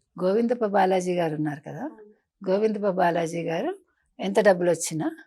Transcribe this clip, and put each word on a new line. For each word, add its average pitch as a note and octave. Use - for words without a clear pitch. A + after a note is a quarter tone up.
గోవిందప్ప A#3
బాలాజీ F#3
గారు E3
ఉన్నారు D3+
కదా, F#3
గోవిందప్ప G#3
బాలాజీ E3+
గారు G3
ఎంత G3
డబ్బులు F3
వచ్చినా, E3